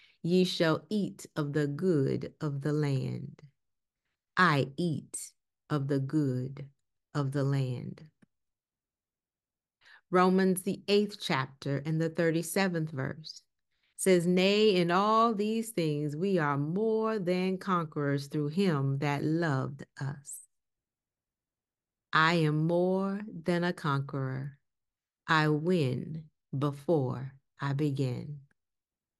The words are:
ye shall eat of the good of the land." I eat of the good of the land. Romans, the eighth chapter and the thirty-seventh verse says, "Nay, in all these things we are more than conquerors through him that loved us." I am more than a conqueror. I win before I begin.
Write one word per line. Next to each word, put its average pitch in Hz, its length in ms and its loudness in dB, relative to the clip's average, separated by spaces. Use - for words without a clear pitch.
ye 180 220 4
shall 165 460 2
eat - 360 -4
of 143 160 -4
the 147 160 0
good 143 720 0
of 143 200 -4
the 147 120 -2
land." 135 680 -4
I 139 400 4
eat - 560 -6
of 139 180 -2
the 139 120 0
good 135 680 -2
of 139 180 -2
the 139 120 0
land. 135 640 -4
Romans, 185 520 4
the - 240 -4
eighth 208 340 2
chapter 139 580 -2
and 160 220 -2
the 165 100 0
thirty-seventh 165 800 0
verse 135 520 -8
says, 180 300 4
"Nay, 196 500 4
in 175 140 4
all 220 440 4
these 220 360 -2
things 151 460 -2
we 185 220 2
are 147 180 2
more 220 600 0
than 185 400 0
conquerors 151 720 -2
through 151 200 -2
him 147 500 0
that 143 240 -2
loved 143 640 -2
us." 139 380 -10
I 160 200 4
am 156 320 2
more 185 600 0
than 175 380 -2
a 175 80 0
conqueror. 139 840 -4
I 156 220 4
win 156 760 0
before 135 760 -2
I 139 140 -2
begin. 139 680 -2